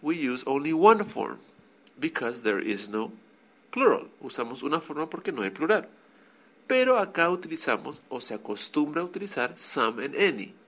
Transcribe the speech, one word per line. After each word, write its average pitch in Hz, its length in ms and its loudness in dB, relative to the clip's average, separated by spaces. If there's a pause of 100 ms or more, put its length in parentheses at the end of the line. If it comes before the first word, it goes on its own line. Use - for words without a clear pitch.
we 156 160 -2
use 127 300 -2
only 143 260 0
one 202 320 8
form, 110 340 -6 (600)
because 120 440 -4
there 104 180 2
is 101 280 -4
no 107 240 -4 (580)
plural. 247 380 4 (120)
Usamos 123 420 -8
una 147 180 0
forma 156 280 -6
porque 175 240 -8
no 120 100 -4
hay 95 80 -2
plural. 170 380 0 (760)
Pero 254 320 4
acá 180 320 2
utilizamos, 156 800 -4
o 120 120 -10
se - 140 -8
acostumbra 151 680 -2
a - 20 -4
utilizar, 180 520 -4
some 113 480 -2
and 143 120 -8
any. 131 380 0 (140)